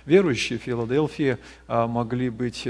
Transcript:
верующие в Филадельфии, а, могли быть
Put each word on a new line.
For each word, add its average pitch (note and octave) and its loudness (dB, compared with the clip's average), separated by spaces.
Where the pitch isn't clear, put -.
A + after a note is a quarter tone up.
верующие D3 4
в - -10
Филадельфии, C3 0
а, A#2 2
могли A#2+ -2
быть A#2+ -6